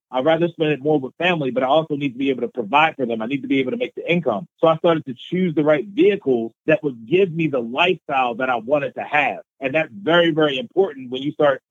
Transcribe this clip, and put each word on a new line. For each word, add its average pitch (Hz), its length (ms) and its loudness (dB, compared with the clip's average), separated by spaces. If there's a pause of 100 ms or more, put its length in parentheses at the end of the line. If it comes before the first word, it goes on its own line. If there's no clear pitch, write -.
(120)
I'd 131 140 -2
rather 165 240 2
spend 156 240 -2
it 127 100 -8
more 151 160 2
with 127 160 -8
family, 165 360 0
but 123 120 -2
I 127 40 0
also 151 280 2
need 139 180 -4
to 123 60 -10
be 139 100 0
able 123 120 -2
to 117 80 -2
provide 143 480 0
for 131 80 -2
them. 113 160 -2
I 113 60 -6
need 135 160 -4
to - 40 -10
be 135 120 2
able 123 120 -2
to 120 60 -4
make 123 180 -6
the - 160 -4
income." 147 340 0 (140)
So 165 80 4
I 160 100 4
started 165 280 2
to 127 80 -8
choose 175 420 -2
the 156 80 2
right 143 240 2
vehicles 123 640 2 (140)
that 156 180 0
would 117 240 -6
give 180 240 2
me 160 160 -2
the 135 140 -2
lifestyle 131 760 -2
that 127 140 -2
I 120 80 0
wanted 131 380 -2
to 107 80 -6
have. 113 380 -2 (200)
And 135 120 -4
that's 123 200 0
very, 160 380 2
very 151 260 2
important 135 520 -2
when 131 120 -6
you 147 100 -4
start 143 400 2